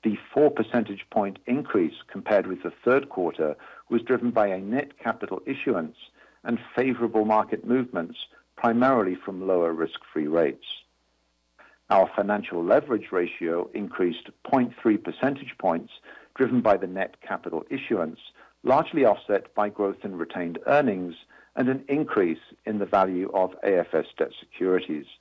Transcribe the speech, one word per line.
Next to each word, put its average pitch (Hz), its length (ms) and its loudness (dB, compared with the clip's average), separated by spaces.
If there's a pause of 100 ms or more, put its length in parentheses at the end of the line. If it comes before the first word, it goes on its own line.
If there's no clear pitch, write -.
The 107 120 0 (160)
four 147 180 6
percentage 107 600 -2
point 101 360 -2
increase 117 500 0 (140)
compared 98 360 2
with - 160 -8
the - 100 -4 (100)
third 139 280 4
quarter 78 460 -2 (340)
was 120 100 2
driven 120 300 0
by 110 160 4
a 95 120 0
net 113 400 -4
capital 104 460 -6
issuance 107 520 -2 (480)
and 117 140 -2 (160)
favorable 117 500 0
market 107 420 0
movements, 117 500 -2 (400)
primarily 117 580 2
from 95 320 -8
lower 87 260 2
risk-free 80 540 -4
rates. 76 400 0 (1200)
Our 95 240 6
financial 101 500 -2
leverage 120 460 2
ratio 87 640 -2
increased 87 560 -4 (140)
point 123 360 2
three 107 160 4
percentage 135 600 -4
points, 85 340 -2 (420)
driven 127 260 2
by 104 160 6
the 95 100 -2
net 92 340 -8
capital - 480 -6
issuance, 92 520 -4 (420)
largely 139 420 2
offset 101 500 2
by 104 140 0
growth 101 360 -4
in 98 120 -8
retained 85 500 -6
earnings 101 480 0 (420)
and 127 120 0
an 135 200 -2
increase 123 500 0 (260)
in 107 140 -4
the 101 80 -2
value 95 480 2
of 92 200 0 (100)
A 95 160 4
F - 120 -4
S 80 140 2 (100)
debt - 220 -2
securities. 85 680 -2 (140)